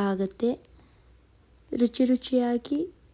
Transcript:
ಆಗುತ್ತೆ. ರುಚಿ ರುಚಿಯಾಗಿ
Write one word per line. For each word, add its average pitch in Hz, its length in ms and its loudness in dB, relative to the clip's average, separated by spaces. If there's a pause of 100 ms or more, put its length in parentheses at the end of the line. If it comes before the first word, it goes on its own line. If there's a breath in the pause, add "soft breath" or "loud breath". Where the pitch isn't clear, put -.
ಆಗುತ್ತೆ. 196 460 -2 (1200 soft breath)
ರುಚಿ 240 340 2
ರುಚಿಯಾಗಿ 247 720 0 (340)